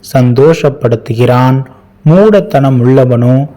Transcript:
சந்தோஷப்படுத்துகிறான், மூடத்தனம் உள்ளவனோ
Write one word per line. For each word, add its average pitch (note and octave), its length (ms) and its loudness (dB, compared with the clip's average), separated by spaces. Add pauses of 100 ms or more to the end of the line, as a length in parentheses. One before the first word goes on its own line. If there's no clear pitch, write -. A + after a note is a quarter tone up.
சந்தோஷப்படுத்துகிறான், B2+ 1500 -2 (460)
மூடத்தனம் D#3 760 2
உள்ளவனோ B2+ 560 2 (200)